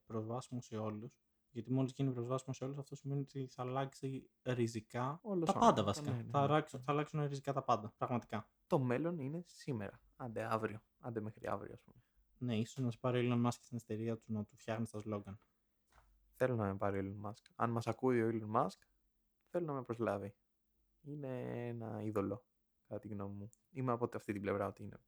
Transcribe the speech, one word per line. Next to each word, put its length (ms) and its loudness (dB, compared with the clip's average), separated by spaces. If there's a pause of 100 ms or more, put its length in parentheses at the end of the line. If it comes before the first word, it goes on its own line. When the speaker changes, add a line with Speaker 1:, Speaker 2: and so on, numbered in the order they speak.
Speaker 1:
προσβάσιμο 540 -4
σε 160 -8
όλους, 400 -4 (340)
γιατί 220 -4
μόλις 200 4
γίνει 200 0
προσβάσιμο 420 -2
σε 100 -6
όλους, 140 -4
αυτό 160 -10
σημαίνει 260 -4
ότι 260 -6
θα 160 -10
αλλάξει 680 -4 (120)
ριζικά 800 0
Speaker 2:
Όλος 260 0
Speaker 1:
τα 40 6
Speaker 2:
ο 60 4
Speaker 1:
πάντα, 100 8
Speaker 2:
άνθρωπος, 280 6
Speaker 1:
βασικά. 200 0
Speaker 2:
ναι, 60 -2
ναι, 80 -8
Speaker 1:
Θα 80 2
Speaker 2:
ναι. 60 6
Speaker 1:
αλλάξουν, 360 2
θα 120 -2
αλλάξουν 340 2
ριζικά 260 -2
τα 100 0
πάντα, 340 4
πραγματικά. 520 -2 (180)
Speaker 2:
Το 120 4
μέλλον 400 2
είναι 280 -4
σήμερα. 540 -6 (160)
Άντε 280 -4
αύριο. 380 0 (160)
Άντε 220 -4
μέχρι 260 -8
αύριο, 280 -4
ας 80 -18
πούμε. 160 -20 (400)
Speaker 1:
Ναι, 200 0
ίσως 260 -2
να 60 2
σε 80 -8
πάρει 300 2
ο 40 4
Elon 140 4
Musk 140 2
στην 160 -10
εταιρεία 400 -4
του 160 -8
να 120 0
του 120 -18
φτιάχνει 300 -4
τα 140 -8
σλόγγαν. 400 -6 (920)
Speaker 2:
Θέλω 200 2
να 120 2
με 100 2
πάρει 220 0
ο 40 0
Elon 260 -6
Musk. 140 -12 (120)
Αν 160 2
μας 160 0
ακούει 360 4
ο 100 4
Elon 240 0
Musk, 220 2 (720)
θέλω 160 0
να 60 -2
με 100 -2
προσλάβει. 520 0 (640)
Είναι 680 -6
ένα 340 -6
είδωλο, 420 0 (420)
κατά 140 -6
τη 80 -12
γνώμη 260 -6
μου. 140 -10 (220)
Είμαι 220 0
από 220 2
αυτή 180 -4
την 100 -2
πλευρά 240 2
ότι 160 -6
είναι 260 -12